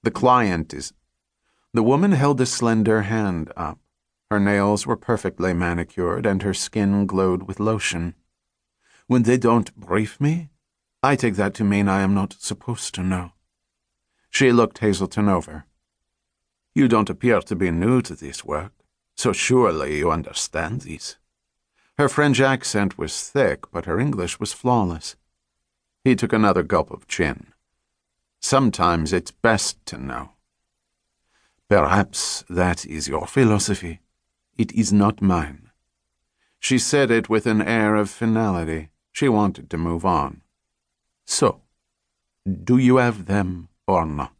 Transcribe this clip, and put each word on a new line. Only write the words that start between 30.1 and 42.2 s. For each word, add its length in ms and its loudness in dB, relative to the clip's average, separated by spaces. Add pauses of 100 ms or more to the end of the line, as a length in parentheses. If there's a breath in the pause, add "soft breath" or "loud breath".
"Perhaps 800 0
that 360 -2
is 220 -10
your 180 -6
philosophy. 760 0 (560)
It 160 -2
is 180 0
not 300 2
mine." 500 -2 (880)
She 180 0
said 320 2
it 200 2
with 160 2
an 160 2
air 340 2
of 140 0
finality. 800 -2 (240)
She 160 0
wanted 400 0
to 80 -6
move 260 -4
on. 380 -2 (840)
"So, 380 -2 (840)